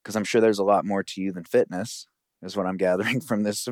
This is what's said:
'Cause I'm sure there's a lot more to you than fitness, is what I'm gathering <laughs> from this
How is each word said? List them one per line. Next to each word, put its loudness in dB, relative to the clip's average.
'Cause -10
I'm 0
sure 4
there's 4
a 2
lot 4
more 0
to -10
you -2
than -10
fitness, -2
is -8
what -2
I'm -2
gathering 0
<laughs> -16
from -2
this -4